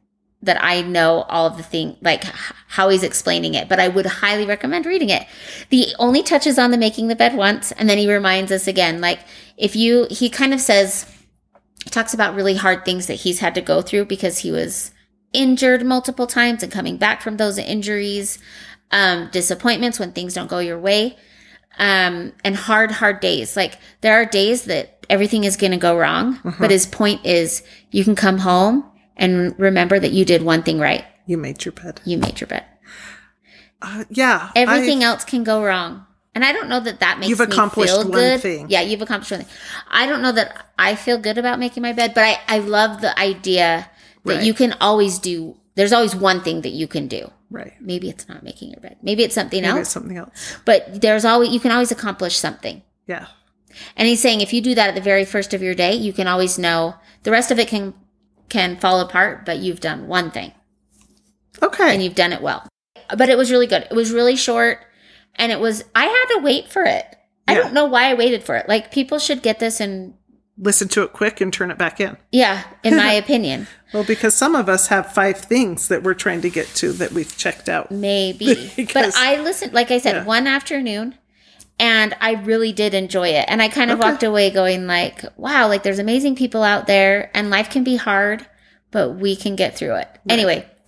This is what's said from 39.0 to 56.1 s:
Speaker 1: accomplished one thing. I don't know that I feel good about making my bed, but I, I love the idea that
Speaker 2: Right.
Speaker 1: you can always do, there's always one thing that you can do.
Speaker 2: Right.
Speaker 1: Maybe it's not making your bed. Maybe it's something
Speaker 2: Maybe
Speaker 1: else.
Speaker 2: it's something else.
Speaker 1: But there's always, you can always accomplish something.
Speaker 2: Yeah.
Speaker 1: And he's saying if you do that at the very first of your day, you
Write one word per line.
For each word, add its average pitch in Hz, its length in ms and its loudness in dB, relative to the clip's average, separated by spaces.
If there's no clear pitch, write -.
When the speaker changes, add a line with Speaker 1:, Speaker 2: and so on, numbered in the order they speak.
Speaker 1:
accomplished 208 300 -6
one 180 100 -8
thing. - 80 -16
I 247 160 2
don't 277 160 -2
know 254 100 2
that - 340 -2
I 190 160 2
feel 240 240 -2
good 214 200 -4
about 247 200 -2
making 247 240 -6
my 240 100 -4
bed, 233 220 -2
but 226 100 4
I, 294 220 2
I 220 120 0
love 208 420 0
the - 180 0
idea 180 720 0
that 190 120 0
Speaker 2:
Right. 208 80 -2
Speaker 1:
you 220 100 2
can 240 260 2
always 202 380 2
do, 170 380 -8
there's 202 180 4
always 233 220 4
one 185 280 0
thing 165 200 -4
that 135 100 -6
you 156 140 -6
can 147 220 -6
do. - 220 -10
Speaker 2:
Right. - 300 -16
Speaker 1:
Maybe 185 280 -8
it's - 200 -16
not - 160 -18
making - 260 -18
your - 100 -20
bed. - 220 -20
Maybe 208 220 2
it's - 100 -2
something 190 280 -2
Speaker 2:
Maybe 175 80 0
Speaker 1:
else. 277 100 0
Speaker 2:
it's - 100 -6
something - 260 -10
else. - 480 -14
Speaker 1:
But 202 360 2
there's 214 240 2
always, 240 260 4
you 240 100 0
can 233 120 2
always 240 180 2
accomplish 196 460 -6
something. - 460 -8
Speaker 2:
Yeah. 175 200 -12
Speaker 1:
And 220 100 2
he's 233 140 4
saying 226 220 2
if 196 100 -2
you 240 80 0
do 247 160 0
that 208 140 4
at 175 40 -6
the 190 60 -4
very 196 240 2
first 196 300 -4
of 185 80 -4
your 185 120 -2
day, 180 200 2
you 220 180 -4